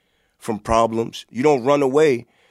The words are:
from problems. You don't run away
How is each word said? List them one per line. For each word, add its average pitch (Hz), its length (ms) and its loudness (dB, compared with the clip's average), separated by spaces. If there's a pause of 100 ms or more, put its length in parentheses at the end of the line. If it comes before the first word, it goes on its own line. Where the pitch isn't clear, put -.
(380)
from 110 200 -8
problems. 113 720 -2
You 117 120 -6
don't 139 220 2
run 143 180 2
away 135 440 0 (240)